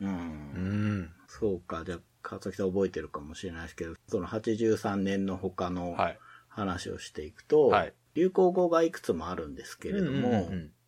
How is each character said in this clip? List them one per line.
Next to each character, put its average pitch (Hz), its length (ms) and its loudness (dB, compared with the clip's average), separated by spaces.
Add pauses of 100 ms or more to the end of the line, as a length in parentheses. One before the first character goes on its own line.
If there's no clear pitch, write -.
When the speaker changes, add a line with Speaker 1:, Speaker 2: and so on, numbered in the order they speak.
Speaker 1:
う 98 60 -2
ん。 - 20 -2
Speaker 2:
う 95 40 -2
ん。 87 960 -2 (160)
Speaker 1:
そ - 240 -2
う 87 100 -4
か。 80 240 -8
じ 90 60 -4
ゃ 90 40 -6
あ、 87 40 -10 (240)
川 - 180 -10
崎 95 160 -6
さ 104 60 0
ん 95 60 2
覚 95 180 2
え - 20 -10
て - 100 -6
る 78 100 -8
か - 100 -8
も 76 160 -12
し - 100 -10
れ 90 60 -8
な 80 80 -10
い - 40 -10
で 76 60 -10
す - 60 -18
け 87 100 -6
ど、 82 80 -8 (140)
そ 107 120 -2
の 87 60 -4
八 110 320 -2
十 110 200 4
三 98 260 0
年 98 240 0
の 92 100 -2
他 92 320 -4
の 90 220 -4
Speaker 2:
は 85 180 0
い。 - 100 -10 (280)
Speaker 1:
話 95 420 -4
を 92 80 -8
し - 140 -14
て 78 120 -8
い 76 80 -12
く - 120 -20
と、 151 240 6
Speaker 2:
は 92 180 6
い。 - 80 -10 (220)
Speaker 1:
流 185 160 4
行 185 200 6
語 180 160 4
が 165 140 4
い 165 80 4
く - 80 -8
つ - 160 0
も 85 160 -6
あ 92 60 -6
る 78 120 -6
ん 71 60 -12
で - 100 -12
す - 140 -16
け - 120 -8
れ 196 120 -2
ど 151 100 0
も、 135 180 2
Speaker 2:
う - 20 4
ん - 20 4
う - 40 6
ん 90 100 0
う - 20 -8
ん 98 40 -4
う - 20 -2
ん。 80 160 -6 (160)